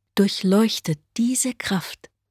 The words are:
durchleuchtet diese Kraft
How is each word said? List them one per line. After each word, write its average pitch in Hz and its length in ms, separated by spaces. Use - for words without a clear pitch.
durchleuchtet 196 840
diese 247 360
Kraft - 560